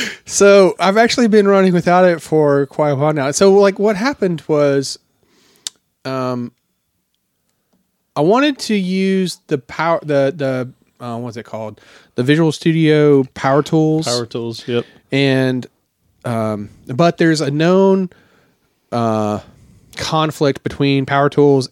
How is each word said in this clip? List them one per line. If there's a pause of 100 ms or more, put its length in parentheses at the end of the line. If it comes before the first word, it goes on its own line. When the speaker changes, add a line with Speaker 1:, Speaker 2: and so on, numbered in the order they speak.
(260)
Speaker 1:
So
I've
actually
been
running
without
it
for
quite
a
while
now.
So,
like,
what
happened
was, (1040)
um, (1600)
I
wanted
to
use
the
power,
the,
the,
uh,
what's
it
called? (360)
The
Visual
Studio (120)
Power
Tools.
Speaker 2:
Power
Tools,
yep. (260)
Speaker 1:
And, (580)
um, (180)
but
there's
a
known, (840)
uh, (560)
conflict
between
Power
Tools